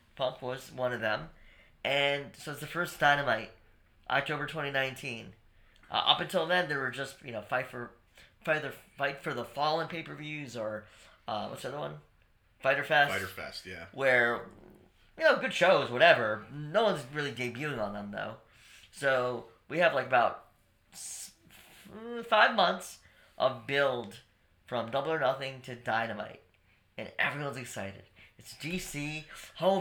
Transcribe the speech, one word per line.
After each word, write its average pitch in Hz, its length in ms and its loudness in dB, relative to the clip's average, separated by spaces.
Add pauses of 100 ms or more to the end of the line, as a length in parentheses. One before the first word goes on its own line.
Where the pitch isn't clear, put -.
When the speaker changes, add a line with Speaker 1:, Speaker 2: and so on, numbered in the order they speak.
(160)
Speaker 1:
Punk 135 260 -4
was 127 300 -8
one 127 220 -2
of 113 80 -6
them. 110 280 -2 (540)
And 143 540 0
so - 140 -12
it's 139 100 -10
the 151 60 -10
first 165 320 -6
Dynamite, 143 520 2 (580)
October 143 380 0
twenty 147 240 -6
nineteen. 131 600 -4 (580)
Uh, - 40 -4 (100)
up 147 140 4
until 170 260 -2
then, 180 220 2
there 147 120 -2
were 131 120 -4
just, 131 320 -8
you 120 80 -12
know, 110 100 -8
Fight 127 260 -4
for, 120 240 -12 (520)
Fight 151 200 0
the, 135 80 -8 (260)
Fight 143 260 -4
for 151 100 -4
the 120 120 -4
Fallen 156 420 -2
pay-per-views, 151 680 -10
or, 107 300 -6 (420)
uh, 104 200 -4
what's 104 160 -10
the 131 60 -6
other 143 100 -8
one? 147 140 -6 (680)
Fyter 143 240 2
Fest. 143 280 4
Speaker 2:
Fyter 98 160 -2
Fest, - 380 -12
yeah. 87 260 -12
Speaker 1:
Where, 123 500 4 (760)
you 311 60 -4
know, 302 140 8
good - 160 -2
shows, 156 360 6
whatever. 123 640 6
No 151 300 0
one's 175 200 2 (100)
really 147 180 -2
debuting 123 500 -4
on 101 120 -4
them, 101 180 -8
though. 104 240 -6 (560)
So 127 540 0 (220)
we 131 120 -4
have, 175 160 6
like, 127 100 0
about 123 400 4 (480)
s-, - 380 -14 (880)
f-, 233 80 -10
five 226 280 8
months 190 440 2 (400)
of 120 260 2
build 131 540 2 (480)
from 117 240 -4
Double 143 220 0
or 160 60 0
Nothing 135 420 -2
to 127 140 -10
Dynamite. 113 680 -4 (580)
And 110 180 -8
everyone's 143 400 -4
excited. 98 460 -10 (340)
It's - 220 -20
D 170 180 -6
C, 151 480 -8 (300)
home 185 260 2